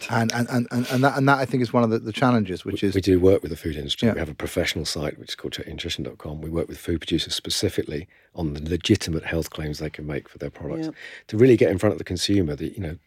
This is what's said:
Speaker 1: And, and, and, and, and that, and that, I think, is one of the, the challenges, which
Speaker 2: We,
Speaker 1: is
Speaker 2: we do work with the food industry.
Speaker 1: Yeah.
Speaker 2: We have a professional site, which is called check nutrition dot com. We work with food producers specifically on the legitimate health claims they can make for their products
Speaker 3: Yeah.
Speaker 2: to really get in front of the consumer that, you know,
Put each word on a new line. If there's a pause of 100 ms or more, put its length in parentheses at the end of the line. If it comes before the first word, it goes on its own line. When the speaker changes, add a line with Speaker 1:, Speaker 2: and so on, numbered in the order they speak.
(100)
Speaker 1:
And,
and,
and,
and,
and
that,
and
that,
I
think,
is
one
of
the,
the
challenges,
which
Speaker 2:
We,
Speaker 1:
is
Speaker 2:
we
do
work
with
the
food
industry.
Speaker 1:
Yeah.
Speaker 2:
We
have
a
professional
site,
which
is
called
check
nutrition
dot
com.
We
work
with
food
producers
specifically (280)
on
the
legitimate
health
claims
they
can
make
for
their
products
Speaker 3:
Yeah. (360)
Speaker 2:
to
really
get
in
front
of
the
consumer
that,
you
know,